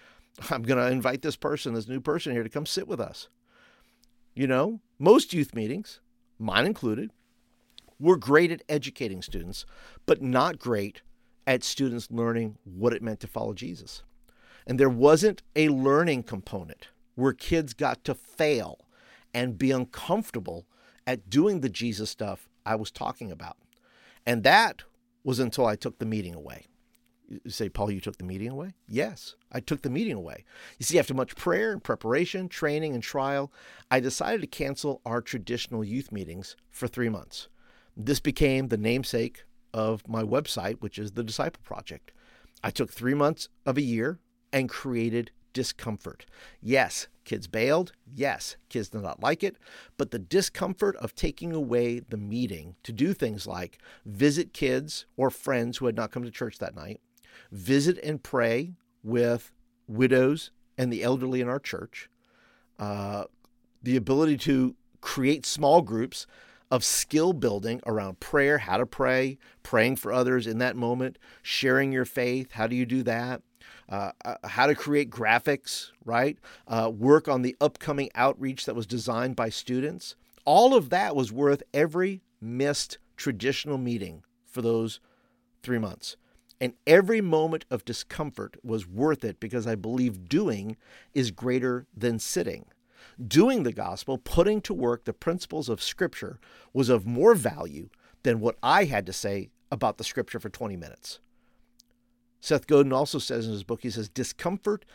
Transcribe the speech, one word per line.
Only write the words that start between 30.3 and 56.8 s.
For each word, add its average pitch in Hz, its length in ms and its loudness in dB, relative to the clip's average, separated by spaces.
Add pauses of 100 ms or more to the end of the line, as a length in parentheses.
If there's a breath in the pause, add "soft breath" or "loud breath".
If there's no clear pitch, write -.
You 123 80 -8
see, 165 140 4
after 139 140 0
much 131 220 -2
prayer 208 360 0
and 190 120 -8
preparation, 160 640 -2
training 151 460 -2
and 120 80 -4
trial, 139 500 -2 (380 loud breath)
I 131 100 4
decided 135 420 -2
to 147 60 -8
cancel 139 580 -6
our 117 160 -2
traditional 117 640 -6
youth 113 280 -6
meetings 92 440 -10 (140)
for - 180 -6
three 117 220 -2
months. - 380 -8 (480 soft breath)
This 120 240 0
became 135 480 2
the 113 100 0
namesake 117 680 -2 (280)
of 110 340 -2
my 113 140 -4
website, 110 600 -2
which 101 180 -10
is 107 120 -8
The 117 120 -6
Disciple 139 400 -6
Project. - 480 -16 (520 soft breath)
I 101 80 -2
took - 200 -2
three 123 220 -2
months 147 360 0 (160)
of 131 120 0
a 147 40 0
year 123 380 -2 (320)
and 131 180 0
created 117 600 -4 (220)
discomfort. - 720 -8 (360 loud breath)
Yes, 127 460 2 (160)
kids - 240 -8
bailed. 139 460 0 (120)
Yes, 131 520 -6 (120)
kids 107 200 -6
did 110 120 -10
not 95 220 -8
like 151 200 0
it. 196 140 -4 (400 loud breath)
But - 140 -2
the 117 80 -6
discomfort 190 800 0
of - 180 -8
taking 165 380 -4
away 120 460 0
the 113 180 -10
meeting 101 680 -6
to - 80 -12
do 147 220 2
things 107 340 -4
like 90 320 -10 (260 loud breath)
visit 139 480 2
kids 135 520 -4 (100)
or 131 140 2
friends 120 480 -4
who 131 80 -4
had 117 100 0
not 113 160 -4
come 123 120 -8
to 120 80 -10
church 117 260 -8
that - 180 -10
night, - 240 -14 (520 loud breath)